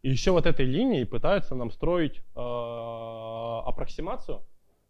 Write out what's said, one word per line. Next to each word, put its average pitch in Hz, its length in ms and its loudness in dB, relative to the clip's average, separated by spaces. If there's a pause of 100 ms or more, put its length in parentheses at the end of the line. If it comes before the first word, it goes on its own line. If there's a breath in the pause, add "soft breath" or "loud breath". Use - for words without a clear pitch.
И 131 60 0
ещё 131 240 2
вот 165 120 4
этой 131 200 6
линией 156 400 2
пытаются 151 500 2
нам 120 160 -2
строить, 165 460 0
э, - 40 -4 (140)
аппроксимацию, 117 2000 -6 (480)